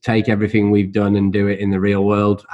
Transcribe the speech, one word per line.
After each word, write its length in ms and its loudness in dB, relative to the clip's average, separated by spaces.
take 280 0
everything 400 0
we've 220 0
done 240 0
and 140 0
do 180 0
it 120 -4
in 80 -4
the 120 -2
real 260 0
world 480 0